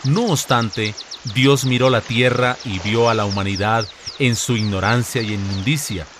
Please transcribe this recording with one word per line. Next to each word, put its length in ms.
No 280
obstante, 640
Dios 280
miró 280
la 100
tierra 640
y 140
vio 320
a 20
la 120
humanidad 640
en 180
su 220
ignorancia 640
y 140
inmundicia. 720